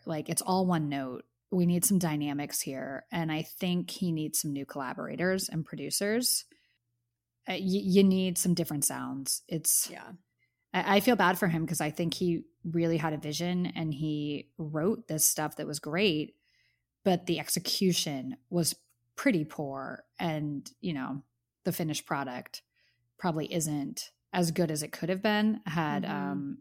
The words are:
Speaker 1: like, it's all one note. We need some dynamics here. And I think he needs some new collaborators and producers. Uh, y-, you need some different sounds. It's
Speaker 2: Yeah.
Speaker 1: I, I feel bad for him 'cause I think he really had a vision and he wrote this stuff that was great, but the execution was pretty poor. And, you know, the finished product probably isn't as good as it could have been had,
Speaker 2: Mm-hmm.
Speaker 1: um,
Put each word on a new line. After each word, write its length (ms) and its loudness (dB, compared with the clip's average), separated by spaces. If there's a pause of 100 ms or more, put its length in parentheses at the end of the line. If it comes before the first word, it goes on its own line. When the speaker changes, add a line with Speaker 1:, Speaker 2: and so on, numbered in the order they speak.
Speaker 1:
like, 240 -4
it's 120 -2
all 240 4
one 240 2
note. 360 -4 (260)
We 140 4
need 200 4
some 140 6
dynamics 640 0
here. 500 -6
And 200 0
I 120 -2
think 460 -2
he 220 -2
needs 280 -2
some 140 -2
new 120 -4
collaborators 840 -2
and 160 -2
producers. 800 -2 (1000)
Uh, 60 -2
y-, 80 -2
you 420 4
need 340 4
some 160 2
different 320 0
sounds. 600 -4
It's 440 0
Speaker 2:
Yeah. 200 -14 (640)
Speaker 1:
I, 240 4
I 20 10
feel 160 6
bad 240 4
for 80 2
him 180 2
'cause 160 -2
I 80 0
think 240 -2
he 300 0 (200)
really 340 2
had 160 0
a 40 -4
vision 500 -2
and 240 -2
he 680 -4
wrote 480 -2
this 180 0
stuff 300 0
that 100 -6
was 140 -6
great, 560 0 (680)
but 220 4
the 140 0
execution 1000 0 (140)
was 240 2 (400)
pretty 300 2
poor. 580 -8 (160)
And, 500 -2 (120)
you 120 -2
know, 300 -6 (460)
the 80 0
finished 300 -2
product 560 -6 (560)
probably 340 -2
isn't 560 -2 (240)
as 180 4
good 200 2
as 100 -2
it 100 -8
could 180 -4
have 120 -2
been 460 4
had, 360 0
Speaker 2:
Mm-hmm. 280 -2
Speaker 1:
um, 300 -4